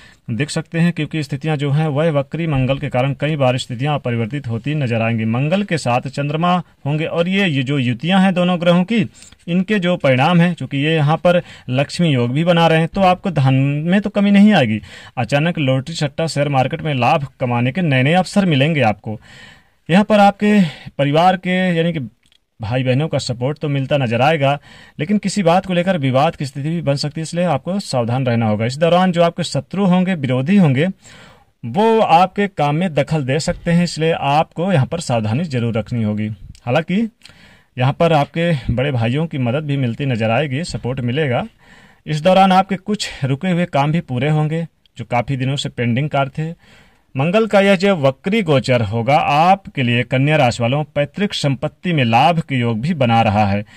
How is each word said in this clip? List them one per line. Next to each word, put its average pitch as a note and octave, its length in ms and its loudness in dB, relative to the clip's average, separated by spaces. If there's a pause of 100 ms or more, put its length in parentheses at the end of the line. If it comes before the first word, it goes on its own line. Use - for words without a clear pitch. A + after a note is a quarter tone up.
(300)
दिख B2 200 -4
सकते E3 300 -6
हैं, E3+ 140 2
क्योंकि D#3 300 -6
स्थितियां D3 340 -4
जो C#3+ 140 -2
हैं D#3+ 160 0
वह D#3 240 0
वक्री D3+ 360 -4
मंगल C3+ 300 0
के C#3 120 -6
कारण C3 300 -2
कई D3+ 160 -2
बार C3 220 0
स्थितियां C3 380 -4
अपरिवर्तित A#2+ 520 -4
होती A#2 280 -4
नजर A#2 260 -2
आएंगी। A2+ 240 -2
मंगल D3 380 0
के F3 140 -2
साथ A#2+ 240 -2
चंद्रमा D#3 640 -2 (220)
होंगे D3+ 200 -2
और E3+ 220 -2
ये, G3 200 0
ये C#3 160 0
जो C#3+ 160 -2
युतियां D#3 420 0
हैं F#3+ 120 2
दोनों F3+ 280 0
ग्रहों F3 220 4
की, G#3 220 -2 (420)
इनके F#3 320 0
जो F3 180 0
परिणाम C#3+ 440 4
हैं, F3 120 2
चूंकि C3+ 240 -6
ये D#3 180 0
यहाँ D3+ 220 2
पर F3 240 2 (280)
लक्ष्मी D3 400 0
योग A#2+ 220 0
भी D3+ 120 0
बना E3+ 240 4
रहे D#3+ 120 2
हैं, E3 80 0
तो G3 140 -4
आपको F#3 300 2
धन C3+ 220 2 (320)
में F#3+ 160 0
तो G3+ 80 -4
कमी G3+ 220 0
नहीं G#3 220 6
आएगी। A2 280 0 (360)
अचानक C3+ 420 -2
लॉटरी, C3+ 360 -2
सट्टा, - 320 -4
शेयर C#3+ 220 -2
मार्केट C#3 320 -2
में D#3 120 -4
लाभ C3+ 340 0 (120)
कमाने B2 320 0
के F#3 100 -4
नए C3+ 220 2
नए D3+ 100 2
अवसर F#3 320 2
मिलेंगे D3+ 360 2
आपको। G#2+ 380 -2 (680)
यहाँ G3 140 4
पर G#3+ 160 4
आपके G3+ 420 4 (360)
परिवार D#3+ 400 2
के, F3+ 380 -2
यानी E3 180 0
कि B2+ 160 -6 (520)
भाई B2+ 220 -2
बहनों B2+ 240 2
का C#3+ 100 -2
सपोर्ट B2+ 420 -4
तो D3+ 100 -4
मिलता C#3 280 0
नजर A#2+ 240 0
आएगा, C#3+ 380 0 (400)
लेकिन F#3+ 180 -2
किसी G3+ 260 -4
बात F3 220 2
को F#3 80 -6
लेकर F3 240 0
विवाद C3+ 380 0
की D3 100 -8
स्थिति C#3 240 -8
भी E3+ 120 -4
बन C#3 140 -2
सकती D3+ 260 -6
है, - 20 -8
इसलिए E3+ 220 -4
आपको F3 340 -4
सावधान B2+ 460 -2
रहना A#2 220 0
होगा। G#2+ 180 0
इस C3 120 -4
दौरान E3+ 340 4
जो E3+ 120 2
आपके E3+ 200 0
शत्रु E3 420 -4
होंगे, F#3 300 2
विरोधी C3 420 0
होंगे, D3+ 300 4 (800)
वो A3 340 2
आपके F#3 480 2
काम D3 280 -2
में D3+ 180 -2
दखल D3 300 0
दे C3 160 -2
सकते F3 320 -4
हैं, F3 120 4
इसलिए D#3+ 280 -2
आपको D#3+ 600 0
यहाँ C3 120 2
पर E3+ 140 -6
सावधानी A#2 440 -2
जरूर A#2+ 300 -2
रखनी A2+ 300 -4
होगी। G#2+ 240 -2 (380)
हालांकि F#3+ 440 -2 (680)
यहाँ C3 160 0
पर E3 200 2
आपके D3+ 600 0
बड़े C3+ 180 -2
भाइयों B2 360 -2
की D#3 100 -8
मदद C3 280 -2
भी C#3 120 -2
मिलती B2+ 280 -2
नजर A2+ 240 0
आएगी, C3+ 340 -2
सपोर्ट B2 360 -8
मिलेगा। C3 460 -2 (640)
इस D3+ 140 -4
दौरान F#3+ 300 6
आपके F#3+ 240 2
कुछ - 340 -6 (140)
रुके C#3 280 -2
हुए F3 140 0
काम D3 260 0
भी E3+ 80 0
पूरे C3 300 -2
होंगे, D#3 380 -2 (300)
जो A2+ 80 -10
काफ़ी B2 320 -2
दिनों C3 180 -2
से - 140 -6
पेंडिंग A#2+ 400 -2
कार्य C#3 280 -2
थे। D#3+ 180 -6 (600)
मंगल G#3 300 0
का G#3 120 2
यह G3 160 4
जो G3 200 2
वक्री E3+ 460 0
गोचर C3 400 2
होगा A#2 360 0
आपके E3 680 2
लिए A#2+ 200 0
कन्या C#3 320 0
राशि A#2+ 280 2
वालों, C#3 200 0
पैतृक F3+ 500 -4
संपत्ति D3+ 600 -4
में C#3 100 2
लाभ D3+ 360 4
के C#3 160 -4
योग A#2 260 -2
भी E3+ 120 -2
बना A#2 280 2
रहा G#2+ 240 2
है। G2+ 200 -2 (120)